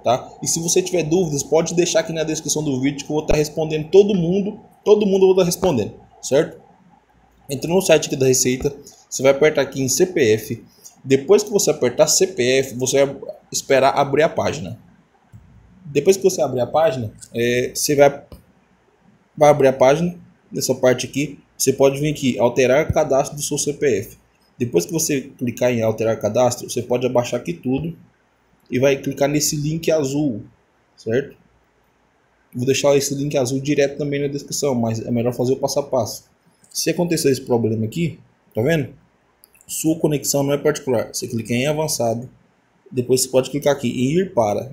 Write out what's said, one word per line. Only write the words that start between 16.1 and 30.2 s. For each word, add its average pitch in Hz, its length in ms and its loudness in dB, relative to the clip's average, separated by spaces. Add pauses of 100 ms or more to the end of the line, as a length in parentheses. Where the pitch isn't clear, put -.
que 190 60 -10
você 180 180 2
abrir 127 200 0
a 117 60 -2
página, 135 460 0 (200)
é, 120 420 -2
você - 200 -2
vai, 139 280 6 (1120)
vai 151 140 6
abrir 139 180 4
a 127 40 4
página, 156 460 2 (320)
nessa - 240 -2
parte 123 320 0
aqui, 139 320 -6 (180)
você - 180 0
pode 139 260 4
vir 151 100 -2
aqui, 139 280 -2
alterar 127 520 2
cadastro 139 460 0
do 147 60 -10
seu 147 160 -6
C 143 160 -4
P 131 240 0
F. - 220 -12 (380)
Depois 131 260 0
que - 80 -12
você 151 300 -2
clicar 123 500 -2
em 120 80 0
alterar 110 400 0
cadastro, 120 480 0
você - 140 -4
pode 123 240 -2
abaixar 123 340 0
aqui 170 140 -6
tudo 147 420 -4 (760)
e 127 80 -2
vai 135 160 4
clicar 139 320 -2
nesse 151 300 -2
link 156 340 -4
azul, 143 520 -2 (520)